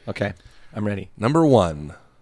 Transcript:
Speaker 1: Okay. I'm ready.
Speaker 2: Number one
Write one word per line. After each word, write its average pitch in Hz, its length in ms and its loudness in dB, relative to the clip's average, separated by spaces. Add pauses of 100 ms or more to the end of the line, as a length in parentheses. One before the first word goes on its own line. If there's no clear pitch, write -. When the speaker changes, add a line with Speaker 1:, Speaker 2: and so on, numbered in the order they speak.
Speaker 1:
Okay. 101 260 -6 (400)
I'm 104 140 -6
ready. 98 300 -8
Speaker 2:
Number 151 280 2
one 82 480 2 (280)